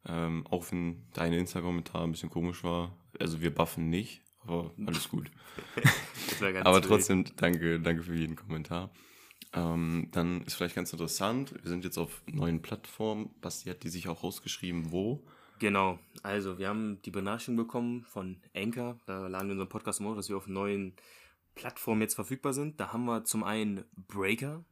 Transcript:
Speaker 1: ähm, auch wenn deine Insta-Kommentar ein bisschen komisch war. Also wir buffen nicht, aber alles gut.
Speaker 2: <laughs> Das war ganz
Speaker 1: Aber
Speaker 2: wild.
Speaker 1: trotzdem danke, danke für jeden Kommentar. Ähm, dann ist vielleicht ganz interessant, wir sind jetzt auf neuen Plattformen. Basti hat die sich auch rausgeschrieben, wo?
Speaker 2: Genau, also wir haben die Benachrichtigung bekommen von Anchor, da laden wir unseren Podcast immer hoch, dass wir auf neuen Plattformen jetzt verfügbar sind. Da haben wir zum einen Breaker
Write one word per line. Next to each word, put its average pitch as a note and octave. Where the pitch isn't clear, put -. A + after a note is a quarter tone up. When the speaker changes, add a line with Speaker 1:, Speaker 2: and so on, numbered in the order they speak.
Speaker 1:
ähm, E2
auch F2
wenn E2+
deine E2+
Insta-Kommentar F2
ein E2
bisschen D#2+
komisch F2
war. F2
Also E2
wir D#2+
buffen E2
nicht, G2
aber E2+
alles E2
gut. -
Speaker 2:
<laughs> -
Das -
war G2
ganz F#2
Speaker 1:
Aber F#2
Speaker 2:
wild. F2
Speaker 1:
trotzdem F#2+
danke, E2
danke E2
für E2+
jeden D#2+
Kommentar. E2+
Ähm, E2
dann F2
ist -
vielleicht F2
ganz F2+
interessant, G2+
wir E2+
sind F2
jetzt F2
auf -
neuen E2
Plattformen. -
Basti -
hat F#2
die D#2+
sich F2+
auch E2
rausgeschrieben, F2
wo? G#2
Speaker 2:
Genau, G2
also G2
wir G2
haben G#2+
die G2
Benachrichtigung G2+
bekommen A#2+
von F#2
Anchor, A#2+
da F#2+
laden F#2+
wir G2+
unseren F#2+
Podcast G#2+
immer G#2
hoch, A2
dass G2
wir G2
auf -
neuen G2
Plattformen A2+
jetzt G#2+
verfügbar C3
sind. D3+
Da F#2
haben A#2+
wir A#2
zum A2
einen G#2
Breaker A#2